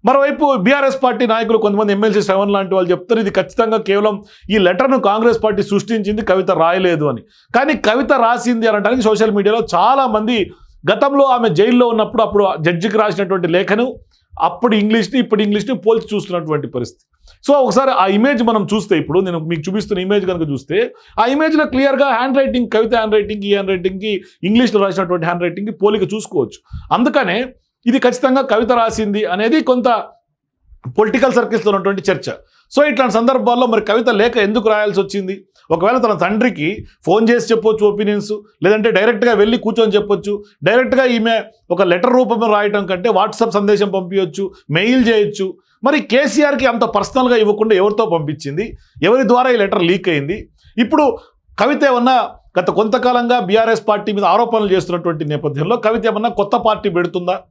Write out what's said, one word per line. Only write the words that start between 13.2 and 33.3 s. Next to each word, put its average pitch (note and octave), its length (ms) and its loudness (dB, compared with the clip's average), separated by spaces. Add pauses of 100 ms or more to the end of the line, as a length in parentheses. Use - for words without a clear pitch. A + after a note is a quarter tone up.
లేఖను G3+ 520 0 (400)
అప్పుడు A3 360 0
ఇంగ్లీష్ని G#3+ 440 0
ఇప్పుడు G#3+ 220 0
ఇంగ్లీష్ని G#3 360 -2
పోల్చి A3 380 0
చూస్తున్నటువంటి E3 520 -4
పరిస్థితి. B2+ 380 -10 (440)
So C#4+ 60 4
ఒకసారి B3+ 360 2
ఆ F#3 140 2
ఇమేజ్ A3+ 380 2
మనం G#3+ 300 0
చూస్తే, G3+ 240 0
ఇప్పుడు D3+ 220 -2
నేను F3+ 200 -4
మీకు D#3+ 300 -6
చూపిస్తున్న G3 320 -4
ఇమేజ్ G3 240 -2
కనుక E3+ 240 -4
చూస్తే, F3 420 -4 (280)
ఆ A3+ 60 4
ఇమేజ్లో D#4 400 0
క్లియర్గా C4+ 420 0
హ్యాండ్ B3+ 300 0
రైటింగ్, B3 360 0
కవిత A3 220 0
హ్యాండ్ A3 180 0
రైటింగ్కి, G#3 380 -2
హ్యాండ్ G3 180 0
రైటింగ్కి, F#3+ 540 -4 (200)
ఇంగ్లీష్లో G#3 380 2
రాసినటువంటి F3+ 440 -2
హ్యాండ్ F3 180 -4
రైటింగ్కి F#3 300 -6
పోలిక G3+ 400 0
చూసుకోవచ్చు. F3+ 680 -6 (140)
అందుకనే A#3+ 520 0 (400)
ఇది A#3+ 140 2
ఖచ్చితంగా B3+ 420 0
కవిత A3+ 300 0
రాసింది A3 540 0
అనేది A3 360 0
కొంత A#3+ 420 0 (960)
పొలిటికల్ A3 360 2
సర్కిల్స్లో A3 360 0
ఉన్నటువంటి G3 420 -2
చర్చ. C3+ 200 -4 (480)
So D4 80 4
ఇట్లాంటి B3 260 0
సందర్భాల్లో A#3+ 540 2